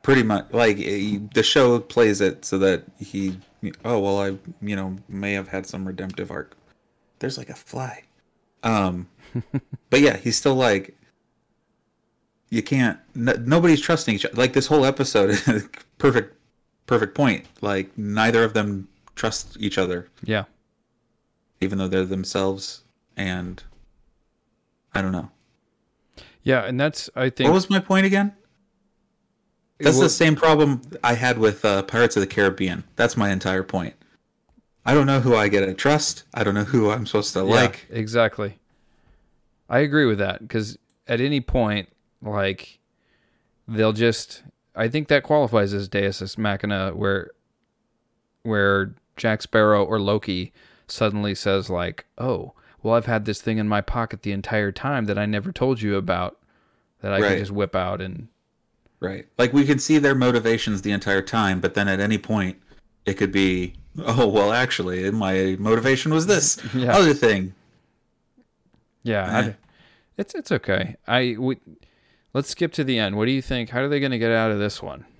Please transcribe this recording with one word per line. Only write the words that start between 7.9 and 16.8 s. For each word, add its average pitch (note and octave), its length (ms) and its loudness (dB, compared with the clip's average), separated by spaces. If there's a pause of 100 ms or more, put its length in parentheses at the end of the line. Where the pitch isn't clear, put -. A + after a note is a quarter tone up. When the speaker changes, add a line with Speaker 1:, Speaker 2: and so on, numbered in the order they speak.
Speaker 1:
Um, F#2+ 460 -2 (380)
Speaker 2:
<laughs> - 440 -10
Speaker 1:
but C3+ 100 6
yeah, A#2+ 180 4
he's A#2 180 -2
still, C#3 180 2
like, G#2+ 420 0 (1500)
you A2+ 140 -2
can't, B2 380 0 (160)
n-, A#2+ 280 -2
nobody's E3 360 4
trusting C3+ 340 -2
each G2 100 -4
other. - 120 -6
Like, B2+ 160 2
this C3+ 160 0
whole D3+ 160 6
episode C3 460 2
<laughs> - 0 -
is G#2 180 0
a G#2+ 140 0 (360)
perfect, A#2+ 380 2 (500)